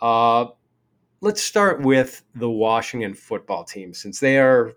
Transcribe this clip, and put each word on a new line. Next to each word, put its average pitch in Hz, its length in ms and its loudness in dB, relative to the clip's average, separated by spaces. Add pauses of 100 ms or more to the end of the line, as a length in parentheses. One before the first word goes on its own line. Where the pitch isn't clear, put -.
Uh, 117 460 2 (760)
let's 208 220 -2
start 190 400 0
with 131 400 2 (120)
the 120 160 -6
Washington 110 640 -2
football 98 500 -8
team, 92 280 -16
since - 280 -14
they 135 180 2
are 127 380 4